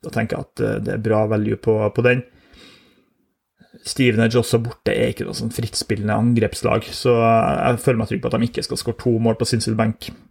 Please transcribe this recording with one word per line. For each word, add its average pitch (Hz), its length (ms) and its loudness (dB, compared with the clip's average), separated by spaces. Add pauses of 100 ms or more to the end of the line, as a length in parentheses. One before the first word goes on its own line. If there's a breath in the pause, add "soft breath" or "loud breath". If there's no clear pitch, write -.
da - 80 -12
tenker 113 240 -4
jeg 139 80 -8
at, - 160 -10
eh, 107 140 -2 (100)
det - 80 -4
er 110 140 -4
bra 107 240 2
value 107 260 0
på, 110 220 0 (160)
på 123 100 0
den. 123 160 2 (1600 soft breath)
Stevenage 117 540 2
også 117 240 2
borte - 300 -4
er 113 200 0
ikke - 140 -8
noe - 100 -10
sånn 113 160 -6
frittspillende 107 640 -4
angrepslag, 113 760 2
så 123 220 2
jeg 113 680 2
føler 117 180 2
meg 110 80 -4
trygg - 140 -4
på 123 80 -2
at - 40 -2
de 117 140 0
ikke - 160 -6
skal - 160 -6
skåre - 180 -6
to 120 140 2 (100)
mål 113 160 2
på 120 80 0
sin 113 160 0
side 113 160 -2
benk. 110 300 -2 (220)